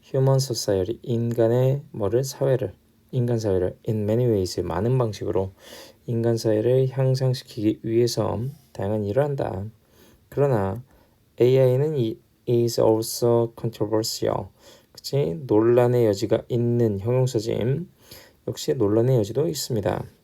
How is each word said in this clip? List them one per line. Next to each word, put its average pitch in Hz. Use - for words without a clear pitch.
human 135
society, 107
인간의 120
뭐를? 117
사회를, 135
인간 120
사회를 95
in 110
many 110
ways, 95
많은 92
방식으로 98
인간 117
사회를 117
향상시키기 127
위해서 113
다양한 104
일을 104
한다. 107
그러나 120
에이아이는 131
이 113
is 120
also 117
controversial. 110
그치? 160
논란의 120
여지가 104
있는 120
형용사지. 120
역시 135
논란의 117
여지도 113
있습니다. 127